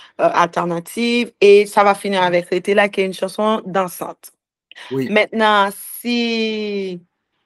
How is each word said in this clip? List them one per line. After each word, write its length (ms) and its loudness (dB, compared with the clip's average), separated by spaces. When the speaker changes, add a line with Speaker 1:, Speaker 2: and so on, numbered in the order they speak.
Speaker 1:
euh, 100 4
alternative. 1080 -2
Et 240 8
ça 180 2
va 120 4
finir 260 -2
avec 280 0
C'était 260 -2
là, 120 4
qui 140 -4
est 40 0
une 80 -6
chanson 520 -4
dansante. 680 -6
Speaker 2:
Oui. 180 -4
Speaker 1:
Maintenant, 680 2
si 1300 -6